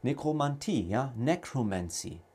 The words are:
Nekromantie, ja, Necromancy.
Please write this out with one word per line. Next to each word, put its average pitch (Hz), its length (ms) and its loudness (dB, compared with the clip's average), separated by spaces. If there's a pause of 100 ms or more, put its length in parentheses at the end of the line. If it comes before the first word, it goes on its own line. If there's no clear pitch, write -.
Nekromantie, 143 840 2
ja, 123 280 0
Necromancy. 101 1040 -2 (140)